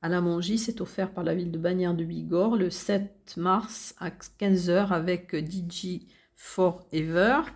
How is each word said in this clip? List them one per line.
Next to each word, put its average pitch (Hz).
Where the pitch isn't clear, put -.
à 165
la 180
Mongie, 175
c'est 226
offert 190
par 180
la 165
ville 175
de 165
Bagnères 175
de 165
Bigorre 170
le 180
sept -
mars 185
à 175
quinze 185
heures 196
avec 175
D 170
J 180
Forever. 180